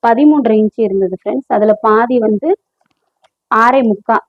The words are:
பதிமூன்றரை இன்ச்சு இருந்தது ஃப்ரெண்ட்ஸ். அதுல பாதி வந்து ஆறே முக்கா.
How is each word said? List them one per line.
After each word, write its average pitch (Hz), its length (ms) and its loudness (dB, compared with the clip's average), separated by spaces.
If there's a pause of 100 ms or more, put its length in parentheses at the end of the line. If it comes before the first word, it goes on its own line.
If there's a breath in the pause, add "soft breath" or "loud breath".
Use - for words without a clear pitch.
பதிமூன்றரை 240 560 2
இன்ச்சு 214 240 -4
இருந்தது 190 340 -2
ஃப்ரெண்ட்ஸ். 254 360 -6
அதுல 214 160 2 (140)
பாதி 233 300 0 (100)
வந்து 214 220 -2 (1160)
ஆறே 262 160 2 (100)
முக்கா. 208 260 -2 (120)